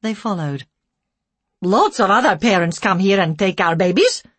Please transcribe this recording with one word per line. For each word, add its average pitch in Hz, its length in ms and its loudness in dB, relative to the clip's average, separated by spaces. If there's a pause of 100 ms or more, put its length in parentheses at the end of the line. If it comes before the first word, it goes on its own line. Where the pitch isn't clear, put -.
They 220 140 -4
followed. 160 500 -6 (960)
Lots 220 380 0
of 202 100 2
other 220 260 2
parents 175 440 0
come 196 180 -2
here 196 220 2
and 160 180 0
take 190 240 -2
our 175 140 0
babies 185 480 0 (160)